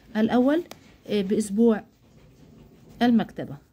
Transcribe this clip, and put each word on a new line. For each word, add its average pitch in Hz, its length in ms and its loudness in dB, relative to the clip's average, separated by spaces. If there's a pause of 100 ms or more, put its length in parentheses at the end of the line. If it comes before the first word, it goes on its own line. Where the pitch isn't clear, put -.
(160)
الأول، 247 480 0 (420)
آه، 202 160 -2
بأسبوع 214 640 0 (1160)
المكتبة." 185 540 0 (160)